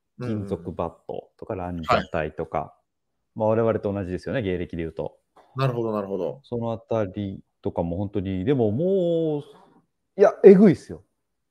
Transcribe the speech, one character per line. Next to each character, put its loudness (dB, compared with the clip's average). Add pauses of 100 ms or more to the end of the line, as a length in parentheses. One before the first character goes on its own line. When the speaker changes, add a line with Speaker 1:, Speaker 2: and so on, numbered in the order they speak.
(200)
Speaker 1:
う -8
ん、 -4
う -4
ん。 -4
Speaker 2:
金 -8
属 -6
バ -6
ッ -16 (120)
ト -12
と -20
か、 -8
ラ -8
ン -8
ジ -12
ャ 0
タ -2
イ -6
と -8
か。 -6
Speaker 1:
は -6
い。 -20
Speaker 2:
ま -2
あ、 2
我 2
々 0
と -2
同 -4
じ -8
で -4
す -14
よ -4
ね、 -4
芸 -2
歴 -8
で -4
言 -6
う -12
と。 -10 (360)
Speaker 1:
な -2
る -2
ほ -4
ど、 -4
な -2
る -6
ほ -4
ど。 -6
Speaker 2:
そ -10
の -4
あ -6
た -2
り -8 (160)
と -6
か -2
も -4
本 -4
当 -4
に、 -4
で 2
も 2
も 0
う、 -10 (760)
い 2
や、 6 (100)
え 12
ぐ 8
い 8
っ 0
す -12
よ。 -14 (460)